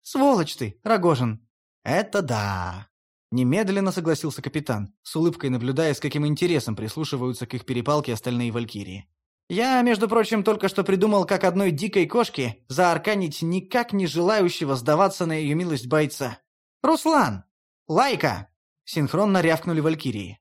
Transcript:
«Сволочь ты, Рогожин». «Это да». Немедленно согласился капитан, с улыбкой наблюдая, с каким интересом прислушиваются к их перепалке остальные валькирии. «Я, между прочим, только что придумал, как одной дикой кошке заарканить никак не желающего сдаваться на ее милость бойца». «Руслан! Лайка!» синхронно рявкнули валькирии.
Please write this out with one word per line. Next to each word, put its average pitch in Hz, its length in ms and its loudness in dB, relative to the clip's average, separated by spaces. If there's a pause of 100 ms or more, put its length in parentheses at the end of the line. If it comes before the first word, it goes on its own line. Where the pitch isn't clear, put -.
«Сволочь 262 540 2
ты, 107 280 -6
Рогожин». 156 640 2 (360)
«Это 202 380 0
да». 101 680 -4 (420)
Немедленно 190 600 0
согласился 160 500 -2
капитан, 123 520 -4 (100)
с - 120 -14
улыбкой 156 340 0
наблюдая, 135 440 0
с - 60 -6
каким 147 260 -2
интересом 147 500 0
прислушиваются 123 680 -6
к - 80 -14
их 120 120 -10
перепалке 123 480 -2
остальные 120 380 -4
валькирии. 101 560 -8 (400)
«Я, 247 360 0
между 226 240 2
прочим, 208 360 2
только 214 260 2
что 190 140 -2
придумал, 196 420 4
как 196 180 0
одной 190 280 2
дикой 175 360 0
кошке 139 600 -2
заарканить 170 760 0
никак 185 500 -2
не 190 140 0
желающего 170 680 2
сдаваться 165 520 2
на 160 60 -2
ее 151 220 0
милость 156 320 -2
бойца». 147 520 0 (420)
«Руслан! 269 640 2 (440)
Лайка!» 160 640 0 (360)
синхронно 180 560 2
рявкнули 160 400 0
валькирии. 147 600 -4